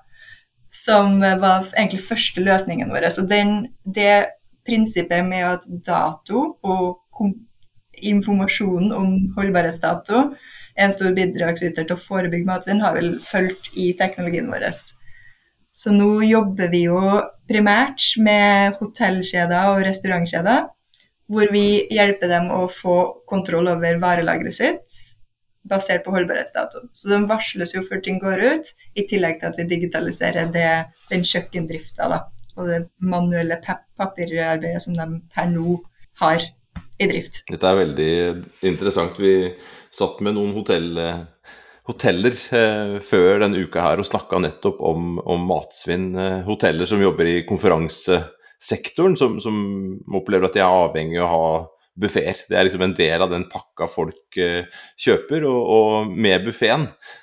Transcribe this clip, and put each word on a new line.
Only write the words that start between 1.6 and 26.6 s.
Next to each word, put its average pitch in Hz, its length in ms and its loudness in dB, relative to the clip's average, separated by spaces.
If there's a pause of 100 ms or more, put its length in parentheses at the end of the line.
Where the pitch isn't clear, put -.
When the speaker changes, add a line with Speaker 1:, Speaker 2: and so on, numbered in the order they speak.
Speaker 1:
egentlig 185 320 0
første 190 400 -2
løsningen 170 480 0
vår. 165 160 0
Så 185 160 -2
den, 208 400 2 (160)
det 202 560 2 (240)
prinsippet 185 640 0
med 185 240 -2
at 175 160 -6 (160)
dato 170 640 -2 (180)
og 185 480 -2
kom-, 196 240 -2 (640)
informasjonen 196 960 0
om 190 180 0 (220)
holdbarhetsdato 180 920 0 (440)
er 202 140 2
en 196 80 0
stor 190 240 0
bidragsyter 170 640 -2
til 175 140 -4
å - 20 -10
forebygge 180 480 -4
matsvinn, 185 340 -2
har 190 140 2
vel 175 260 -2
fulgt 190 540 -4
i 180 240 0
teknologien 175 480 -2
vår. - 240 -4 (1000)
Så - 200 -6
nå 208 280 6
jobber 202 480 2
vi 175 160 2
jo 175 140 2 (500)
primært 214 560 2 (160)
med 202 560 4
hotellkjeder 185 920 0
og 196 140 2
restaurantkjeder, 190 800 0 (640)
hvor 208 200 4
vi 202 380 4
hjelper 202 380 2
dem 175 240 0
å 180 180 -2
få 175 260 0 (320)
kontroll 180 420 0
over 170 300 0
varelageret 170 540 0
sitt, - 420 -2 (680)
basert 190 400 -2
på 185 80 -4
holdbarhetsdato. - 800 -4